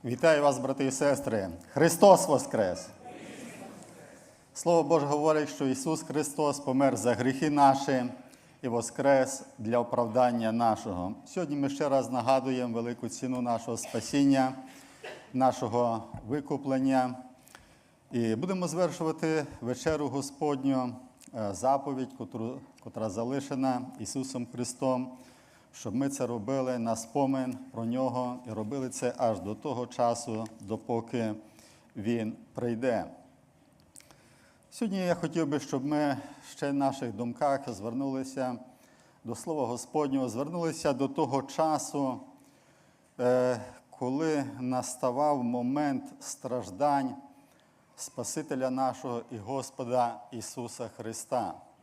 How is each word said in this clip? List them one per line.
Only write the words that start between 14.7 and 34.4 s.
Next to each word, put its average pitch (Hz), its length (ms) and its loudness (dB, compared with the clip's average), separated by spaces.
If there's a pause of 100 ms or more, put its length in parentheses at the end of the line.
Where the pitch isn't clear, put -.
нашого 120 720 2 (240)
викуплення. 135 880 0 (960)
І 113 240 2
будемо 180 320 -2
звершувати 160 800 0 (160)
вечерю 143 460 0
Господню, 135 880 -2 (400)
е, 104 180 -4
заповідь, 131 640 0
котру, 117 440 -8 (220)
котра 110 260 -6
залишена 131 720 -2 (180)
Ісусом 120 520 -6
Христом, 127 680 -2 (560)
щоб 101 220 -8
ми 139 140 2
це 135 180 -2
робили 123 520 -2
на 113 160 0
спомин 131 640 0 (140)
про 113 140 -6
Нього 123 600 -2
і 113 40 -8
робили 110 380 -4
це 123 280 -2
аж 113 220 2
до 101 160 -6
того 123 320 -6
часу, 117 600 0 (120)
допоки 113 720 -4 (640)
Він 110 400 -2 (180)
прийде. 117 520 0 (1700)